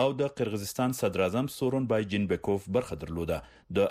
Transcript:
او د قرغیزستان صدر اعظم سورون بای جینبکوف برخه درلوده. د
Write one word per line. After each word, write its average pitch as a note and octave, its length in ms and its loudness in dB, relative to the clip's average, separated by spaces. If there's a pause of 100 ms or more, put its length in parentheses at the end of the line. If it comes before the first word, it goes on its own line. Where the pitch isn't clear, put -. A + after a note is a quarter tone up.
او C3 40 4 (160)
د C#3 180 -2
قرغیزستان A2 600 -2
صدر F#2+ 260 2
اعظم B2 300 0
سورون C3 360 0
بای G#2+ 220 0
جینبکوف G2 640 0
برخه D#2 240 -6
درلوده. E2 400 -2 (340)
د G2 140 6